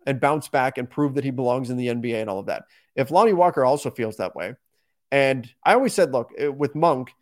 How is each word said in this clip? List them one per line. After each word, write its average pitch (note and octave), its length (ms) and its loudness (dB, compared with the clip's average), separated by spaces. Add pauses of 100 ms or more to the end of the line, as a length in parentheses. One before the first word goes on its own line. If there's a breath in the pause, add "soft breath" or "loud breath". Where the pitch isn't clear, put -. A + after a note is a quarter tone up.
and C#3 140 -2
bounce D3 280 0
back C3+ 280 0
and B2+ 140 -8
prove C#3+ 240 -2
that C#3 100 -2
he C#3 60 -4
belongs B2+ 400 -2
in B2+ 60 -4
the B2 120 -2
N A#2+ 120 -2
B A#2 140 -4
A A2 60 -2
and A2 80 -6
all F#2+ 100 -4
of G2+ 80 -10
that. C2+ 180 -6 (300 soft breath)
If C3+ 160 -2
Lonnie G3+ 220 4
Walker F3 320 2
also C3 260 0
feels A2 260 -6
that F#2 200 -6
way, F#2 180 -8 (560)
and C3+ 380 2 (160)
I F#3 100 6
always B3+ 200 2
said, D#3+ 180 2
look, B2+ 240 -2
eh, D3 120 -2
with C#3 260 -2
Monk, D3+ 480 0